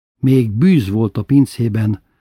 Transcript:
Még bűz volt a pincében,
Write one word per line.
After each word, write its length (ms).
Még 300
bűz 380
volt 280
a 60
pincében, 760